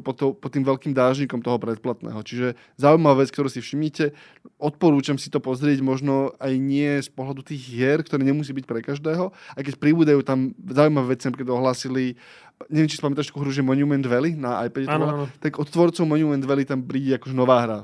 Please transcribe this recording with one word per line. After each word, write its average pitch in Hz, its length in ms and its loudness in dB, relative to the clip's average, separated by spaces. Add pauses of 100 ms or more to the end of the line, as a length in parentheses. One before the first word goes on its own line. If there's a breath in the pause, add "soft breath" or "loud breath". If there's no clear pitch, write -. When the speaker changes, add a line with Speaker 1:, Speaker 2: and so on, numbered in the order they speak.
Speaker 1:
pod 131 140 -4
tou, 139 140 0
pod 135 200 -10
tým 135 160 0
veľkým 135 240 -2
dážnikom 131 480 0
toho 123 160 -2
predplatného. 113 640 -6
Čiže 123 280 -6 (280 soft breath)
zaujímavá 143 480 6
vec, 127 80 -4
ktorú 143 160 -2
si 127 160 -8
všimnite, 151 480 -4 (460 loud breath)
odporúčam 147 580 2
si 135 140 -8
to 147 100 -2
pozrieť 135 400 0
možno 135 580 0
aj 135 160 -4
nie 139 460 0
z 135 80 -8
pohľadu 135 380 -10
tých 143 180 -12
hier, 127 380 0
ktoré 147 200 -4
nemusí 139 300 0
byť 135 140 -8
pre 113 160 -6
každého, 156 500 -4
aj - 320 -14
keď 139 140 -8
pribúdajú 151 440 4
tam 131 380 0
zaujímavé 135 560 2
veci, 127 80 -10
napríklad 127 300 -4
ohlasili, 127 640 -2 (500 loud breath)
neviem, 156 220 2
či - 80 -8
si - 80 -6
pamätáš 143 240 -2
takú - 100 -12
hru, 139 140 -4
že 143 80 -2
Monument 139 400 2
Valley 131 320 0
na 123 320 -4
iPade 135 240 -6
to - 20 -2
Speaker 2:
Áno, 156 140 0
Speaker 1:
bola? 147 100 0
Speaker 2:
áno. 143 100 -4 (120)
Speaker 1:
Tak 151 180 -4
od 147 140 -4
tvorcov 170 340 2
Monument 151 380 2
Valley 139 240 0
tam 135 160 -4
príde 131 320 -2
akože 131 240 -6
nová 127 240 6
hra 113 220 -2